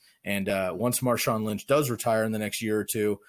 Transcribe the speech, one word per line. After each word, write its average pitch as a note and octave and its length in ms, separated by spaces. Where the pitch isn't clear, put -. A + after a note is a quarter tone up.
And, G2+ 280
uh, F#2+ 260
once A#2+ 240
Marshawn A#2 440
Lynch G#2+ 220
does C#3 220
retire A2 360
in A2 80
the G#2+ 60
next G#2 220
year G#2+ 180
or G2+ 60
two, G#2 440